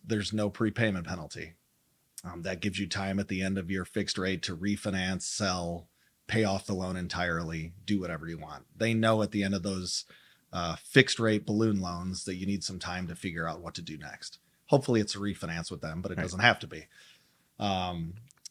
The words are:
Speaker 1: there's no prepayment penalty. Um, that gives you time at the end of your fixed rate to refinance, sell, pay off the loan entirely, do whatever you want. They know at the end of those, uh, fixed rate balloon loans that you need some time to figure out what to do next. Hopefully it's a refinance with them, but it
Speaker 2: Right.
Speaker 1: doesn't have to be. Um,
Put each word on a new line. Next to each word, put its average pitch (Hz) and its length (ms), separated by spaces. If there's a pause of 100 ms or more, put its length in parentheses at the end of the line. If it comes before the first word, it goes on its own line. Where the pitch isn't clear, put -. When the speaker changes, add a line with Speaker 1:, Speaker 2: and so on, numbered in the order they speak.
Speaker 1:
there's 104 300
no 107 160
prepayment 104 560
penalty. 82 480 (680)
Um, 87 180
that 92 200
gives 95 180
you 98 80
time 98 320
at 95 80
the 95 160
end 95 160
of 87 100
your 95 160
fixed - 320
rate 92 260
to 87 140
refinance, 95 640
sell, 87 640 (380)
pay 110 180
off 98 220
the 107 80
loan 92 240
entirely, 85 760 (120)
do 101 160
whatever 82 260
you 82 120
want. 76 260 (100)
They 113 200
know 113 260
at 101 100
the 104 120
end 98 100
of 95 100
those, 92 400 (480)
uh, 85 260
fixed - 420
rate 107 260
balloon 107 340
loans 90 460
that 95 100
you 92 120
need 98 160
some 92 160
time 90 280
to 85 80
figure 82 320
out 82 140
what 85 140
to 87 80
do 78 140
next. - 420 (260)
Hopefully 135 340
it's 104 160
a 101 40
refinance 82 500
with 82 100
them, 80 220
but - 100
it 80 60
Speaker 2:
Right. 87 60
Speaker 1:
doesn't 92 180
have 117 180
to 82 80
be. 80 200 (720)
Um, 90 560 (360)